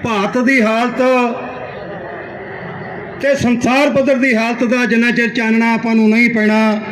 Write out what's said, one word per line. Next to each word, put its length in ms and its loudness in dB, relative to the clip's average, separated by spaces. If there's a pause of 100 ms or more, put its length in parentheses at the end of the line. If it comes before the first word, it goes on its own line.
ਭਾਰਤ 340 -2
ਦੀ 240 2
ਹਾਲਤ 400 0 (2250)
ਤੇ 140 2
ਸੰਸਾਰ 540 2
ਪੱਧਰ 260 2
ਦੀ 200 2
ਹਾਲਤ 280 0
ਦਾ 220 0
ਜਿੰਨਾ 260 2
ਚਿਰ 180 0
ਚਾਨਣਾ 440 0
ਆਪਾਂ 220 0
ਨੂੰ 140 4
ਨਹੀਂ 200 4
ਪੈਣਾ 500 2 (120)